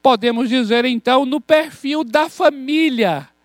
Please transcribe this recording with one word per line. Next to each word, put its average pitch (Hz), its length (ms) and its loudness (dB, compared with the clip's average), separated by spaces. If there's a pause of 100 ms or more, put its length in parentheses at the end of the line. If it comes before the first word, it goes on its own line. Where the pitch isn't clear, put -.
Podemos 240 480 0
dizer, 240 380 0
então, 254 400 0
no 269 140 -4
perfil 311 640 -2
da 302 280 -2
família. 269 1000 -2 (160)